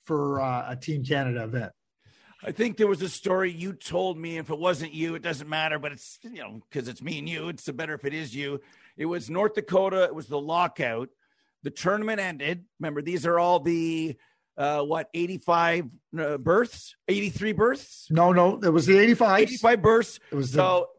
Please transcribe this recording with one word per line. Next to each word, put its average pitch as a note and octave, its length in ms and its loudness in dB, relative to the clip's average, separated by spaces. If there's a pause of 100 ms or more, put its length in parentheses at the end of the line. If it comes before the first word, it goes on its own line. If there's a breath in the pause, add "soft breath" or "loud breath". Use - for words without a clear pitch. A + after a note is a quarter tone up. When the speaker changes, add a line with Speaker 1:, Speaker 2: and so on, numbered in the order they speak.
Speaker 1:
for, C#3+ 380 -2
uh, B2+ 300 -4
a B2+ 40 -10
Team C3+ 300 -6
Canada C3 380 -2
event. A2+ 280 -6 (720 soft breath)
Speaker 2:
I - 80 -8
think A3+ 240 -2
there G#3+ 100 2
was F#3 160 0
a F#3 60 -4
story F#3 420 -2
you F3 220 -10
told F3 460 -4
me. E3 180 -10
If D#3+ 140 -10
it D3+ 80 -6
wasn't D#3+ 340 -2
you, E3 240 -6
it - 60 -12
doesn't D3+ 260 -8
matter, D#3 320 -4
but D3 100 -8
it's, - 320 -20
you A3+ 200 -16
know, G#2+ 180 -16 (100)
'cause C3 160 -6
it's B2 160 -14
me D#3+ 160 -8
and D3 100 -10
you, E3 200 -8
it's E3+ 220 -12
better D#3 240 -8
if C#3 100 -12
it C#3+ 100 -4
is D3 220 -10
you. C#3+ 240 -8 (360 soft breath)
It D3+ 100 -6
was E3 240 -6
North G#3 240 0
Dakota. F#3+ 500 2
It D3+ 100 -2
was D#3 140 -12
the D3 100 -4
lockout. C#3+ 680 -2 (560)
The C#3+ 60 -8
tournament G#3 500 -2
ended. F3 440 -6 (140)
Remember, D3 240 -6
these E3 240 -4
are E3+ 140 4
all F3 180 4
the, E3 580 -2 (420)
uh, D3 240 -2
what, D#3 320 -4
eighty-five, E3+ 720 0 (280)
uh, D3 200 -2
births? F3+ 580 0 (140)
Eighty-three G3+ 440 -2
births? A#3 580 -2
Speaker 1:
No, E3+ 220 6
no, F3+ 300 4
it F3+ 80 4
was D#3 160 4
the F#3+ 120 8
eighty-five. G#3+ 420 6
Speaker 2:
Eighty-five A3+ 420 4
births. A3+ 380 4 (100)
Speaker 1:
It C#3+ 60 -4
was C3 160 -2
the C#3 60 0
Speaker 2:
So F3+ 300 4 (100)